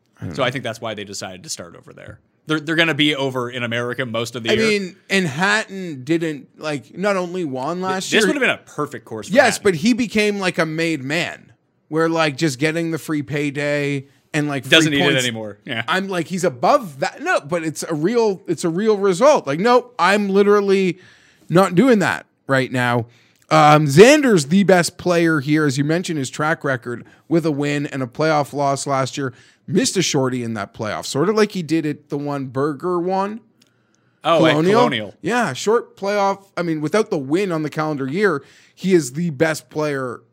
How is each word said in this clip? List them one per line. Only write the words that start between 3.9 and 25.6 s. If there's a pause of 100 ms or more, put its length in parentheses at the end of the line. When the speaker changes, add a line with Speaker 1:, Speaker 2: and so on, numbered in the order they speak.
Speaker 2:
most
of
the
Speaker 1:
I
Speaker 2:
year. (140)
Speaker 1:
mean, (140)
and
Hatton
didn't,
like,
not
only
won
last
Speaker 2:
This
Speaker 1:
year.
Speaker 2:
would
have
been
a
perfect
course
for
Speaker 1:
Yes,
Speaker 2:
Hatton.
Speaker 1:
but
he
became,
like,
a
made
man, (360)
where,
like,
just
getting
the
free
payday (240)
and,
like,
free
Speaker 2:
Doesn't
need
it
Speaker 1:
points.
Speaker 2:
anymore.
Yeah.
Speaker 1:
I'm
like,
he's
above
that.
No,
but
it's
a
real,
it's
a
real
result.
Like,
no,
I'm
literally (520)
not
doing
that (220)
right
now. (440)
Um,
Xander's
the
best
player
here,